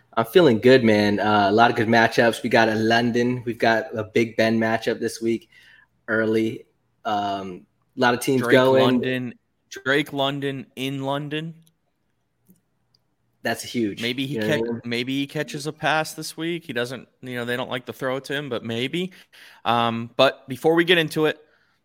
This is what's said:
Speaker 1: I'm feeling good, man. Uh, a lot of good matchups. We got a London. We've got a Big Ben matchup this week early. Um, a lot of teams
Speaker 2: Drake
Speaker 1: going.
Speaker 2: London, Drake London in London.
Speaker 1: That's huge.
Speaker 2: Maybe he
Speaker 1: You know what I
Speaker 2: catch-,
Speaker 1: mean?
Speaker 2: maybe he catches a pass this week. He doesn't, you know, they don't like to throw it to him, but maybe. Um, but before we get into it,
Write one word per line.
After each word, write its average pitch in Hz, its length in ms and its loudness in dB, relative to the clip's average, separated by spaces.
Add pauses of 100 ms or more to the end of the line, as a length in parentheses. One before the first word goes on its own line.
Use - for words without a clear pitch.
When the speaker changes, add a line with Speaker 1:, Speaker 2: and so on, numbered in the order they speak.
(160)
Speaker 1:
I'm 117 100 0
feeling 147 340 6
good, 127 240 8
man. 104 360 4
Uh, 104 300 4
a - 20 2
lot 117 180 6
of 117 80 -2
good 110 100 0
matchups. 117 540 4
We 123 80 -6
got 113 200 4
a 107 60 -2
London. 120 680 0
We've 117 140 -8
got 113 360 0
a 110 80 -4
Big 113 320 -2
Ben 113 240 2
matchup 113 400 -2
this 113 220 -6
week 113 260 -4 (600)
early. 113 580 -2 (400)
Um, 98 600 -6 (280)
a 131 40 -12
lot 123 160 2
of 117 40 -6
teams 131 220 -2
Speaker 2:
Drake 120 120 0
Speaker 1:
going. 131 300 6
Speaker 2:
London, 127 520 -2 (340)
Drake 147 440 -2
London 139 520 -4 (100)
in 135 280 -6
London. 147 500 -6 (1900)
Speaker 1:
That's 117 180 -4
huge. 107 400 -4
Speaker 2:
Maybe 127 240 -4
he 139 80 -8
Speaker 1:
You 113 80 -4
know 107 60 -2
what 151 60 0
I 151 40 0
Speaker 2:
catch-, 117 140 -4
Speaker 1:
mean? 113 140 -8
Speaker 2:
maybe 123 340 -4
he 139 80 -4
catches 147 400 -8
a 156 40 -8
pass 156 440 -4
this 156 200 -12
week. 165 300 -8
He 127 80 -12
doesn't, 120 340 -6 (140)
you 127 140 -12
know, 120 100 -6
they 120 100 -4
don't 123 140 -6
like 127 160 -8
to 113 80 -12
throw 131 240 -6
it 135 80 -10
to 147 80 -8
him, 143 160 -6
but 117 160 -6
maybe. 139 460 -6 (540)
Um, 117 520 0
but 135 320 2
before 147 240 0
we 170 100 4
get 175 140 4
into 156 300 0
it, - 100 -2 (480)